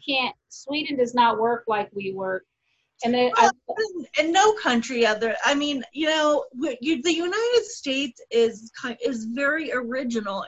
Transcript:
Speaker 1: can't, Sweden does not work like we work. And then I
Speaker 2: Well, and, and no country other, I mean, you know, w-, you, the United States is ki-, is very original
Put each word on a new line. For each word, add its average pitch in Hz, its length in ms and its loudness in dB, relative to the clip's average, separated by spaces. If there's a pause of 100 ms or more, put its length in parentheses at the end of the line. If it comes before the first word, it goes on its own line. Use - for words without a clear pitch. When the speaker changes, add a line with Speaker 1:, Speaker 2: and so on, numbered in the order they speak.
Speaker 1:
can't, 262 280 -2 (140)
Sweden 294 480 -6
does 240 180 0
not 233 260 4
work 233 280 0
like 208 240 -2
we 196 220 -6
work. 185 300 -6 (600)
And 240 100 2
then 247 220 2
I 415 140 6 (180)
Speaker 2:
Well, 679 100 -8
and, 370 280 -4 (120)
and 311 140 2
no 415 220 6
country 240 500 0
other, 220 400 2
I 269 100 4
mean, 285 280 -2 (100)
you 302 140 -2
know, 302 380 2 (100)
w-, 254 260 -4
you, 262 220 -2
the 339 100 2
United 427 520 0
States 269 560 -6 (100)
is 226 400 0 (120)
ki-, 240 220 -8
is 226 220 -4
very 277 460 -2
original 233 760 -4